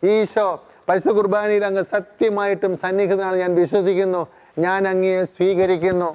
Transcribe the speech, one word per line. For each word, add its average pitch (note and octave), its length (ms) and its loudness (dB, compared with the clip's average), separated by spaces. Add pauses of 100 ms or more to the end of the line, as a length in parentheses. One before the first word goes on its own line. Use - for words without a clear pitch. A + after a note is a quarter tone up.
(140)
ഈശോ G#3+ 340 0 (400)
പരിശുദ്ധ F#3 300 2
കുർബാനയിൽ G#3 520 0
അങ്ങ് F#3+ 140 -2 (100)
സത്യമായിട്ടും G3+ 880 -2
സന്നിഹിതനാണ് F#3+ 640 0
ഞാൻ F3+ 80 -2 (100)
വിശ്വസിക്കുന്നു. F#3 600 0 (440)
ഞാൻ F#3+ 160 0 (100)
അങ്ങയെ F#3 300 0 (100)
സ്വീകരിക്കുന്നു. F3+ 840 0